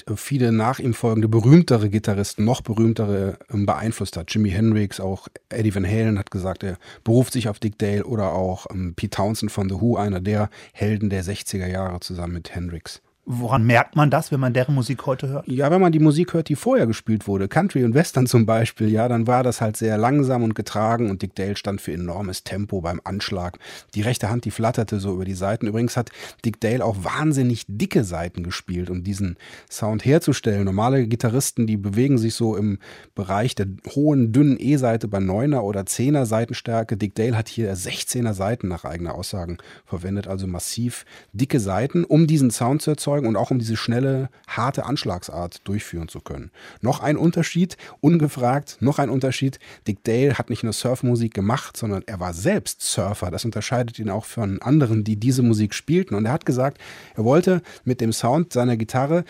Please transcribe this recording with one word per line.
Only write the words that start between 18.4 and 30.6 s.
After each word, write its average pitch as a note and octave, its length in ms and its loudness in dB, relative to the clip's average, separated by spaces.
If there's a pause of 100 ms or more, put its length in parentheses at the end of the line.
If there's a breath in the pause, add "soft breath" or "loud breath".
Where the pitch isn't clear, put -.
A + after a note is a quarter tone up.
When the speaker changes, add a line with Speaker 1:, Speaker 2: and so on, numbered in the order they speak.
Speaker 1:
Beispiel, A2+ 420 2
ja, A2 200 4
dann A#2 180 0
war B2 160 4
das B2 200 0
halt A2 160 -2
sehr A2 200 0
langsam B2+ 460 4
und A2+ 100 2
getragen A2 560 0
und F#2+ 140 -4
Dick F#2+ 100 -6
Dale G2+ 220 -4
stand G2 260 -6
für - 100 -8
enormes F2+ 520 -6
Tempo G2 380 -6
beim E2+ 220 -4
Anschlag. F#2 540 -6 (380 loud breath)
Die G#2 80 0
rechte A#2 260 -2
Hand, A#2+ 160 -2
die G#2+ 60 -4
flatterte A2 480 -2
so F#2+ 160 -4
über F#2 100 -4
die F#2+ 80 -4
Saiten. G2 320 -2
Übrigens A2+ 320 -2
hat A#2+ 140 -4 (340 loud breath)
Dick A2 160 -4
Dale A2 240 0
auch G#2 180 0
wahnsinnig C3 640 0
dicke B2 360 0
Saiten F2 400 -6
gespielt, F2 480 -6
um F2+ 120 -6
diesen F#2+ 340 -4 (340 loud breath)
Sound G#2+ 340 -4
herzustellen. A#2+ 580 2